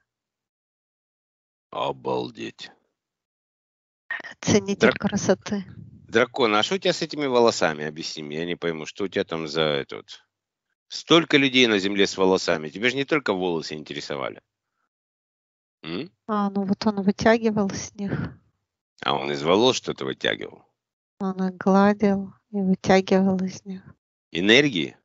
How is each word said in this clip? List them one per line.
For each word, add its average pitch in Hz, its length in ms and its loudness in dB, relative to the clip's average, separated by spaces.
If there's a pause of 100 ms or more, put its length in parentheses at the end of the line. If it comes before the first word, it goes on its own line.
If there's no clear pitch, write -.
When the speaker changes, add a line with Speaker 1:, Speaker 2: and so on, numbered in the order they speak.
(1700)
Speaker 1:
Обалдеть. 127 1000 -8 (1700)
Speaker 2:
Ценитель 196 400 0
Speaker 1:
Драк-, 226 180 4
Speaker 2:
красоты. 202 640 -2 (440)
Speaker 1:
дракон, 117 480 2
а 107 80 4
что 190 120 -2
у - 20 -4
тебя 185 160 0
с - 80 -6
этими 151 240 -4
волосами? 107 600 2
Объясни 78 380 -10
мне, 73 160 -8
я 85 60 -6
не 87 100 -6
пойму, 80 300 -6
что - 200 -8
у - 20 -8
тебя 95 160 -2
там 82 240 -6
за 78 140 -2
это 71 360 -2
вот? - 240 -20 (680)
Столько - 480 2
людей 131 300 4
на 104 120 4
земле 98 280 2
с - 100 -8
волосами, 90 520 2
тебя 101 200 -4
же 123 60 -4
не 139 100 -2
только 139 280 -2
волосы 87 420 -2
интересовали. 71 680 -10 (1400)
М? 101 260 -8 (180)
Speaker 2:
А, 208 220 0
ну 196 140 -2
вот 196 240 -2
он 202 140 -2
вытягивал 214 680 2
с - 240 -10
них. 202 180 -8 (920)
Speaker 1:
А 65 100 -2
он 69 180 -4
из 71 120 -4
волос 107 320 4
что-то 71 300 -8
вытягивал? 53 600 -6 (540)
Speaker 2:
Он 190 280 -4
их 185 100 -4
гладил 196 760 2 (180)
и 208 100 -6
вытягивал 190 840 4
из 185 220 -8
них. 190 160 -12 (500)
Speaker 1:
Энергии? 98 720 2